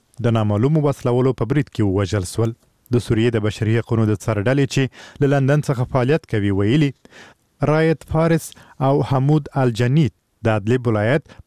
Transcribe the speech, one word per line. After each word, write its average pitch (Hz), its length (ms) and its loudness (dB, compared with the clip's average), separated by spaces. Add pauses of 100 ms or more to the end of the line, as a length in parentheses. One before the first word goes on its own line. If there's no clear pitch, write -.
(280)
د 113 120 2
نامعلومو 117 480 0
وسلوالو 131 540 0
په 113 120 -4
برید 147 160 -2
کې - 140 -4
ووژل 98 500 -2
سول. 113 240 -2 (360)
د 120 140 0
سوریې 113 300 2
د 104 100 -2
بشري 110 320 -2
حقونو 110 320 0
د 104 140 -2
څار 110 120 0 (100)
ډلې 139 260 2
چې 139 100 0 (380)
له 139 140 2
لندن 139 340 2
څخه 127 240 -4
فعالیت 127 400 0
کوي 101 180 0 (100)
ویلي، 139 300 2 (800)
رایت 160 400 0
فارس 165 400 0 (360)
او 139 60 2 (160)
حمود 143 540 0
الجنید 123 480 0 (340)
د 107 140 2
ادلب 120 260 0
ولایت 113 480 -2 (120)